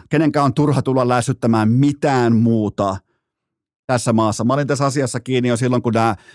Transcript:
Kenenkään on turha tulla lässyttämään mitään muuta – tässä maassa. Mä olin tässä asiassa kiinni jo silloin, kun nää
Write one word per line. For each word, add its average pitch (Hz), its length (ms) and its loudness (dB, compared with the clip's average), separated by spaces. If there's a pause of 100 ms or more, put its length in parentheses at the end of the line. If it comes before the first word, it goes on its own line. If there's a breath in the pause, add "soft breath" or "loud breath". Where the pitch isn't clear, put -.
Kenenkään 147 360 0
on 123 80 0
turha 147 280 0
tulla 127 260 0
lässyttämään 117 640 0
mitään 131 640 2
muuta – 107 640 0 (920)
tässä 120 220 0
maassa. 110 300 0
Mä 120 100 0
olin 139 140 -2
tässä 143 180 -2
asiassa 131 340 -2
kiinni 123 300 -2
jo 120 80 0
silloin, 123 240 0
kun 117 120 -2
nää 113 220 2 (200 loud breath)